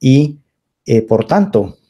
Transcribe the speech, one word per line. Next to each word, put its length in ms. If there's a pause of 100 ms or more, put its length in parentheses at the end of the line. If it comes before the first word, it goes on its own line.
y, 380 (460)
eh, 160
por 240
tanto, 520 (120)